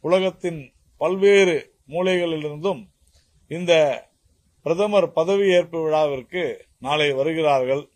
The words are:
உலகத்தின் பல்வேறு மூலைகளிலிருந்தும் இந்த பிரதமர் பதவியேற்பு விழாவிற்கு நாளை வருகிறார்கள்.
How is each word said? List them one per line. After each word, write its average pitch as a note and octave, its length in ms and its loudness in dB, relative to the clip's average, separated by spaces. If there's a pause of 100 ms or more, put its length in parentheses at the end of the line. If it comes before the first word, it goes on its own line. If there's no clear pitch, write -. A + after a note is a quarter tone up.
உலகத்தின் F3 720 -2 (240)
பல்வேறு F#3+ 760 2 (140)
மூலைகளிலிருந்தும் E3 920 -4 (680)
இந்த E3+ 220 0 (880)
பிரதமர் F#3 500 0
பதவியேற்பு F3 720 0
விழாவிற்கு D#3 600 -2 (360)
நாளை D3 340 -2
வருகிறார்கள். C#3+ 840 0